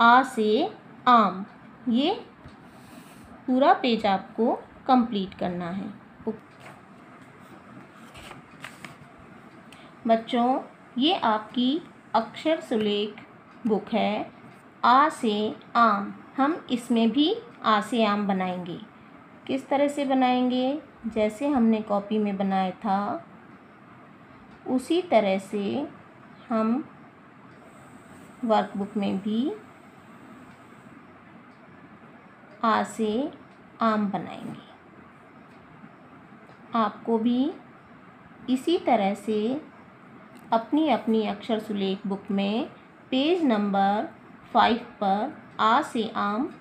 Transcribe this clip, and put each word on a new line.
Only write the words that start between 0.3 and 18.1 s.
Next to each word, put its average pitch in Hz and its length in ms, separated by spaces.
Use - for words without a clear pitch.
आम, 202 360
ये 277 240
पूरा 262 280
page 226 320
आपको 220 460
complete 233 480
करना 175 360
है। 196 220
बच्चों, 233 540
ये 311 160
आपकी 247 680
अक्षर 311 460
सुलेख 208 680
book 202 260
है, 208 380
आ 269 280
से 214 440
आम। 208 380
हम 285 180
इसमें 226 400
भी 302 240
आ 214 160
से 226 240
आम 208 220